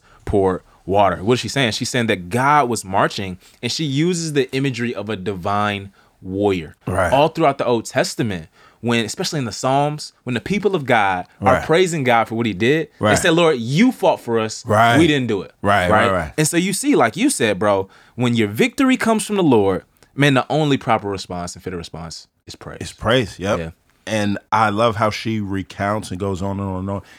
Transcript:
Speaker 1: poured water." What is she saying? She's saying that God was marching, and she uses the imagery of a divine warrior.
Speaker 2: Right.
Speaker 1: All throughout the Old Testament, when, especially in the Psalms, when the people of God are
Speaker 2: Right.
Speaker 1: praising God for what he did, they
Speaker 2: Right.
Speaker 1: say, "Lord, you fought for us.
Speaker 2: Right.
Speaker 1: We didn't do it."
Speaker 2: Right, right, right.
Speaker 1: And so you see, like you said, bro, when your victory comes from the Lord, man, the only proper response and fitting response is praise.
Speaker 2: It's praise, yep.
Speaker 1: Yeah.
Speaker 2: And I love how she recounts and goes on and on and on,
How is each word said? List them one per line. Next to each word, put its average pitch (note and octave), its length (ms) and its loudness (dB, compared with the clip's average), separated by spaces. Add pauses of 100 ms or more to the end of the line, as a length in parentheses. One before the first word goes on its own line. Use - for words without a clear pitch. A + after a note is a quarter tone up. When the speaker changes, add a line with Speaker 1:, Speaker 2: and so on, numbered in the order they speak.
(240)
Speaker 1:
poured F#2+ 380 0 (240)
water." F#2 380 2
What A#2 100 2
is A#2+ 60 0
she A2+ 80 -8
saying? B2 240 0
She's - 160 -6
saying A#2+ 180 -2
that F#2+ 220 -2
God C3+ 400 2
was A2 160 -4
marching, G2 520 -2 (280)
and A#2+ 80 -4
she D#3+ 120 -6
uses D#3+ 480 -2
the C#3 220 0
imagery A#2+ 400 -2
of G#2 160 -8
a G#2+ 60 -4
divine G2+ 760 -4 (300)
warrior. F#2+ 560 -2 (100)
Speaker 2:
Right. F2+ 260 0
Speaker 1:
All C#3+ 160 6
throughout D#3 300 0
the - 80 -4
Old A#2 180 0
Testament, A2+ 600 -4 (340)
when, A#2 240 0
especially D#3 360 -6
in B2+ 40 -4
the A2 80 -6
Psalms, C#3+ 600 -2 (100)
when B2+ 120 -6
the A2 60 -4
people G3 360 -2
of D3 100 -6
God G2 400 2 (140)
are G2+ 140 4
Speaker 2:
Right. - 120 0
Speaker 1:
praising E3 380 2
God A#2 240 2
for A2+ 80 -6
what A#2 100 -2
he G#2+ 80 0
did, C#3+ 360 0 (100)
they - 60 2
Speaker 2:
Right. - 120 4
Speaker 1:
say, F#3 120 2
"Lord, D#3+ 280 4
you D3 320 2
fought E3 300 0
for A2+ 180 -2
us. A2 260 -4
Speaker 2:
Right. A2+ 340 4
Speaker 1:
We E3 100 6
didn't C#3 180 0
do G2+ 160 -2
it." - 80 -16 (120)
Speaker 2:
Right, F#2+ 280 4
right, G#2+ 220 4
right. E2+ 260 -2
Speaker 1:
And D#3 80 2
so E3+ 100 -2
you F#3 160 0
see, C4+ 220 0
like B2 220 2
you A#3+ 120 0
said, G#2+ 300 0
bro, G2 300 2 (260)
when A#2+ 220 0
your A2 120 2
victory B3+ 480 2
comes A3 300 0
from G#3+ 100 -6
the F#3+ 60 2
Lord, G2+ 400 4 (340)
man, C#3 180 2
the B2+ 160 2
only C#3+ 260 2
proper G#2+ 320 0
response F2+ 460 -8
and - 100 -18
fitting F#2 140 -8
response E2 480 -14 (200)
is - 100 -20
praise. - 260 -16
Speaker 2:
It's - 100 -12
praise, A2 460 0
yep. G2 200 -2
Speaker 1:
Yeah. D#2+ 120 -8 (360)
Speaker 2:
And G#2 300 -2 (140)
I A2 180 4
love G#2+ 280 2
how A2 140 2
she A2 300 -4
recounts G2+ 720 -6
and F2+ 100 -8
goes G2 220 -4
on G2 180 -6
and G2 80 -6
on F#2 120 -6
and G2 100 -6
on, G2 120 -8 (160)